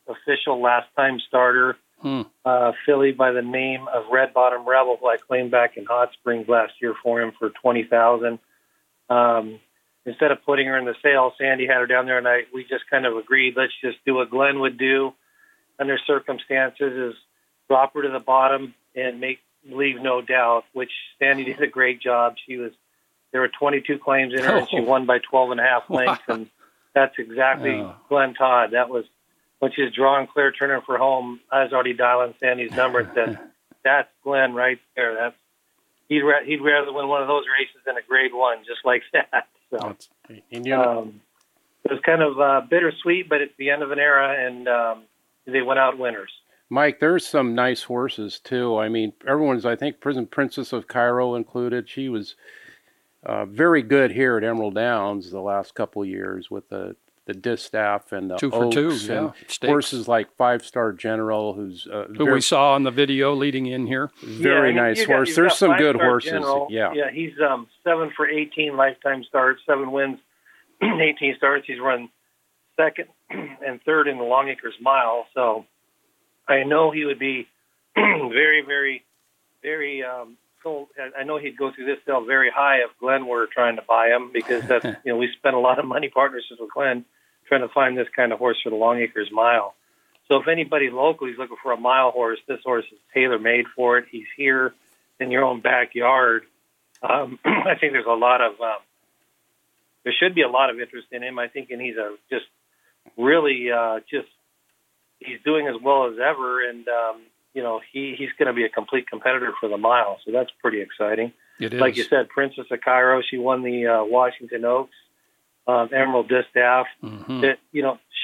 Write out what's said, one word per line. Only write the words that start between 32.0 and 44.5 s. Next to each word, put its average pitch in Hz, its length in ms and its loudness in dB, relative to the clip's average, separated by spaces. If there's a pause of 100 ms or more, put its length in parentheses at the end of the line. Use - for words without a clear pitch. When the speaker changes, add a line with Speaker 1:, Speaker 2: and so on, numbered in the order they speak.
Speaker 1:
Sandy's 123 320 -2
number 127 280 0
and 107 140 -4
said, 113 260 -2 (220)
Speaker 2:
<laughs> - 220 -20
Speaker 1:
"That's 135 260 2 (140)
Glenn 135 320 0
right 123 240 0 (160)
there. 117 200 -2
That's, 117 200 -4 (720)
he'd 151 160 0
ra-, 143 220 2
he'd 143 160 -4
rather 143 320 2
win 143 160 -4
one 143 120 0
of 131 60 -4
those 143 180 0 (140)
races - 260 -8
than 127 120 -4
a 117 40 -8
grade 131 320 0
one, 123 320 0
just 117 200 -12
like 123 220 0
<laughs> - 60 -18
that." 131 340 -2 (220)
So, 123 100 -8
Speaker 3:
That's, 104 300 -12 (200)
and, 120 360 -14
you 131 80 -2
know, 123 280 2
Speaker 1:
um, 107 200 -16 (640)
it - 80 0
was 135 100 -4
kind 165 220 4
of, 139 160 0
uh, 135 280 4
bittersweet, 175 640 0
but 147 120 2
it's 143 160 -6
the 139 120 -4
end 147 140 0
of 139 80 -6
an 143 80 -4
era, 139 340 4 (100)
and, 123 240 -6